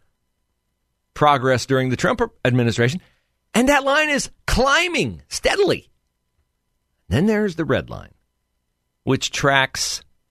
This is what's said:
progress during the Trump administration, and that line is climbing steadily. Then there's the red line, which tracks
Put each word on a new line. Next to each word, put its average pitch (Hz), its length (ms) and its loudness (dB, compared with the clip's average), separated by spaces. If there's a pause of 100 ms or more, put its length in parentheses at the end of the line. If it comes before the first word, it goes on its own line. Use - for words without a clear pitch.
(1120)
progress 131 520 2
during 131 240 0
the 123 60 0
Trump 214 260 -2 (220)
administration, 123 580 0 (520)
and 247 160 4
that 285 140 2
line 294 260 0
is 277 200 -2 (160)
climbing 269 840 0
steadily. - 600 -2 (1200)
Then 135 180 0
there's 208 300 0
the 165 100 -4
red 95 240 -2
line, 50 240 -16 (920)
which - 280 -2
tracks - 720 -2 (280)